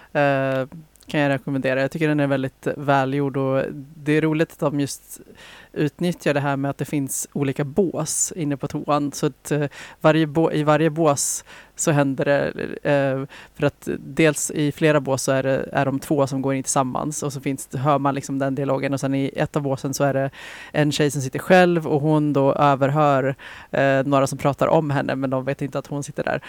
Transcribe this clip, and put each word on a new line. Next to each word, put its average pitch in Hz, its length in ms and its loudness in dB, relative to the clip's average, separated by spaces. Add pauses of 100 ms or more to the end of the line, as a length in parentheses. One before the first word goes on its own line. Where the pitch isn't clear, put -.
(140)
Eh, 135 520 0 (420)
kan 160 120 -2
jag 143 100 2
rekommendera. 135 520 0
Jag 135 100 0
tycker 160 160 0
den 151 120 2
är 139 80 2
väldigt 135 400 -2 (100)
välgjord 139 600 0
och 135 260 0 (100)
det 147 380 -8
är 151 100 4
roligt 156 300 0
att - 80 -20
de 147 200 0
just - 420 -6 (520)
utnyttjar 165 600 -2
det 143 60 2
här 139 180 0
med 139 140 -2
att - 60 -8
det 143 80 -4
finns - 480 -4
olika 143 300 -2
bås 151 720 -2
inne 147 220 -2
på 143 100 -8
toan. 147 440 -2
Så - 140 -4
att, - 260 -4
eh, 147 140 0 (360)
varje 156 260 4
bå-, 160 240 2
i 151 120 0
varje 151 260 4
bås 151 560 0 (300)
så - 160 0
händer 139 340 2
det, 143 260 2 (400)
eh, 139 340 0 (300)
för 147 100 -2
att - 240 -2 (100)
dels 151 520 0
i 147 200 -2
flera 151 280 2
bås 131 240 -2
så - 80 0
är 131 120 2
det, 135 280 0
är 139 140 0
de 135 140 -2
två 139 280 0
som 135 140 -4
går 135 120 -2
in 135 100 -2
tillsammans 135 600 -2
och 143 100 -4
så 135 80 -10
finns 135 260 -6
det, - 100 -8
hör 139 220 4
man 139 160 0
liksom 135 240 -4
den 135 160 0
dialogen 135 380 -2
och 135 60 -2
sen 135 160 -2
i 135 200 -2
ett 151 200 -2
av 156 60 0
båsen 135 320 -4
så 143 100 0
är 139 100 2
det 135 160 0 (420)
en 151 200 2
tjej 143 200 2
som 143 100 -4
sitter 131 180 -4
själv 175 480 4
och 143 140 0
hon 151 320 2
då 139 200 4
överhör, 139 800 2 (360)
eh, 135 340 2
några 139 220 4
som 139 100 -6
pratar 135 300 0
om 160 220 4
henne 135 260 -2
men 135 140 -4
de 131 160 -2
vet 139 160 -4
inte 143 180 -6
att - 80 -10
hon 143 160 -6
sitter - 200 -8
där. - 260 -2